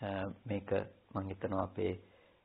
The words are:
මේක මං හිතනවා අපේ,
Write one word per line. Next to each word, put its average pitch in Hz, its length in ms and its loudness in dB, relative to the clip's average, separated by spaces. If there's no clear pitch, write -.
මේක 101 280 -2
මං 98 200 -2
හිතනවා 95 340 0
අපේ, 95 300 2